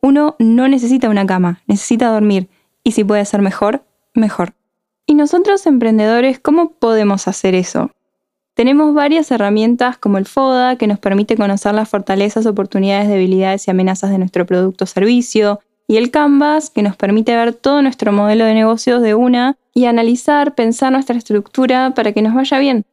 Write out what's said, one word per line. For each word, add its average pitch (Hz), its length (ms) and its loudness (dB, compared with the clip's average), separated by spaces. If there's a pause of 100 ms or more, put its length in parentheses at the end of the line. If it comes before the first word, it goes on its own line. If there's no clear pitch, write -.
Uno 294 340 2
no 233 300 2
necesita 254 420 0
una 202 160 0
cama, 185 400 -2
necesita 226 440 0
dormir. 208 380 0 (360)
Y 233 80 0
si 214 120 0
puede 208 220 0
ser 202 160 -2
mejor, 202 440 -2 (280)
mejor. 208 400 -2 (540)
¿Y 302 80 4
nosotros 359 500 0
emprendedores 233 720 2
cómo 330 360 0
podemos 214 540 0
hacer 190 280 -2
eso? - 340 -4 (640)
Tenemos 285 400 2
varias 294 380 0
herramientas 226 680 0
como 202 220 -2
el 196 80 -4
foda, 254 480 0
que 247 100 -4
nos 208 140 -2
permite 202 360 0
conocer 202 380 -2
las 214 160 -2
fortalezas, 202 560 -2
oportunidades, 196 640 -2
debilidades 190 580 0
y 196 40 -2
amenazas 185 400 0
de 196 80 0
nuestro 185 260 -2
producto 185 380 -2
o 185 40 -6
servicio, 214 720 0 (280)
y 214 100 2
el 240 140 -2
Canvas, 294 580 0
que 214 140 -2
nos 202 120 -2
permite 220 400 0
ver 233 200 0
todo 285 260 0
nuestro 254 300 0
modelo 208 340 2
de 220 80 2
negocios 226 480 0
de 214 140 2
una 247 420 0 (160)
y 247 120 2
analizar, 247 680 0
pensar 240 380 0
nuestra 262 260 -2
estructura 254 800 -2
para 214 160 0
que 214 100 -2
nos 220 140 0
vaya 269 240 0
bien. 269 320 0